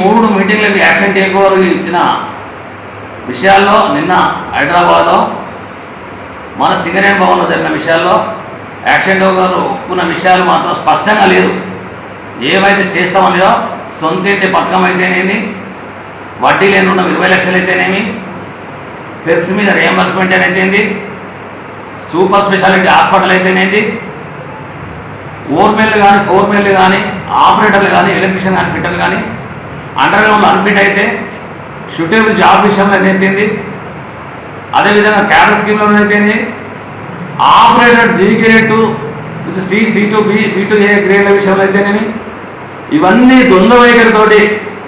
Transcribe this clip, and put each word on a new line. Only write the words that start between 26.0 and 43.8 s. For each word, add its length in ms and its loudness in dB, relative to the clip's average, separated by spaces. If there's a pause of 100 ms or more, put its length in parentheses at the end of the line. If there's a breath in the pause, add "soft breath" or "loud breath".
కానీ, 120 6 (100)
ఫోర్మెన్లు 520 2
కానీ, 200 4 (440)
ఆపరేటర్లు 540 2
కానీ, 200 2
ఎలక్ట్రీషియన్ 400 0
కానీ, 160 -2
ఫిట్టర్లు 320 -4
కానీ 120 -2 (840)
అండర్‌గ్రౌండ్లో 500 4
అన్ఫిట్ 320 2
అయితే 220 0 (880)
సూటబుల్ 440 0
జాబ్ 280 4
విషయంలో 280 2 (140)
అయితేంది, 360 0 (1300)
అదేవిధంగా 420 4 (120)
క్యాడర్ 280 4
స్కీమ్లో 260 0 (140)
అయితేంది, 360 2 (1200)
ఆపరేటర్ 540 4 (100)
బి 80 4 (120)
గ్రేడ్ 300 4
టూ 80 2 (920)
సీ, 100 0 (140)
సీ 80 0 (120)
టూ 160 2
బి, 100 2 (160)
బీ 160 -2
టూ 60 2 (100)
ఏ 80 4 (100)
గ్రేడ్ల 320 4
విషయంలో 300 2
అయితేనేమి, 380 0 (920)
ఇవన్నీ 400 6 (120)
ద్వంద్వ 320 6